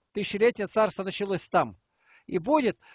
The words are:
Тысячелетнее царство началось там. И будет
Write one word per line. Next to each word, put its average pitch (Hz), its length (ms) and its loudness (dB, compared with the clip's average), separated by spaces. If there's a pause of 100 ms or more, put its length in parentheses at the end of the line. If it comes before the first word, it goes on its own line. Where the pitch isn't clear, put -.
(120)
Тысячелетнее 208 560 0
царство 208 360 0
началось 196 440 -4
там. 131 280 0 (500)
И 180 120 -4
будет 240 400 0 (160)